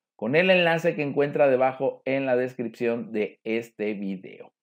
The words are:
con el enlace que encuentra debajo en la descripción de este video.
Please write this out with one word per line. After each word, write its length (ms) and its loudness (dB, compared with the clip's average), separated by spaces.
con 200 -2
el 160 4
enlace 440 2
que 60 -4
encuentra 460 2
debajo 580 0
en 220 -2
la 80 2
descripción 760 -4
de 320 -4
este 520 -4
video. 680 -10